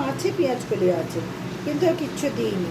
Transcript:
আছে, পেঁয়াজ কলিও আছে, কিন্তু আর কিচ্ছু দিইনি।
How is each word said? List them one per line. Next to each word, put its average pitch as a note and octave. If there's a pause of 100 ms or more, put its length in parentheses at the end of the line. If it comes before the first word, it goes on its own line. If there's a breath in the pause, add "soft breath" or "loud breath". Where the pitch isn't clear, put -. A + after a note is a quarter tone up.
আছে, C#4 (100)
পেঁয়াজ C4+
কলিও F#3
আছে, E3 (460)
কিন্তু D4
আর D#4+
কিচ্ছু C#4 (120)
দিইনি। G#3